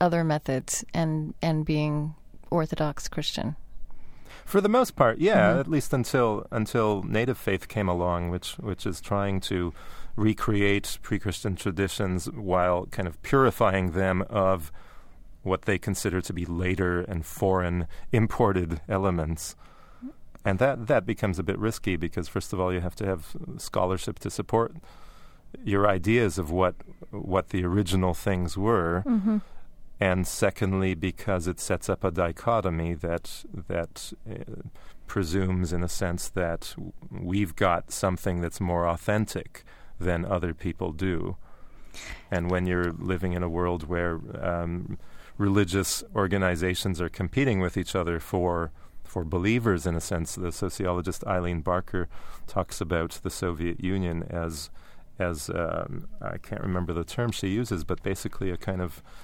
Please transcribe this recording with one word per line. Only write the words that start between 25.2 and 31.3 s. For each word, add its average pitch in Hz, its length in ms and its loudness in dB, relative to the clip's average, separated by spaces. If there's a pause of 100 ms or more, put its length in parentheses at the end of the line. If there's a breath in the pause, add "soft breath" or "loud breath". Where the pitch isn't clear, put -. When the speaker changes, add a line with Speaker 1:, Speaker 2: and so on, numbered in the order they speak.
Speaker 2:
your 101 240 6
ideas 101 500 4
of 80 120 -2
what, 90 260 4 (340)
what 95 380 0
the 90 160 0
original 92 500 4
things 90 420 0
were. 95 500 2
Speaker 1:
Mm-hmm. 214 320 4 (600 loud breath)
Speaker 2:
And 92 280 4
secondly, 95 680 2
because 87 520 -2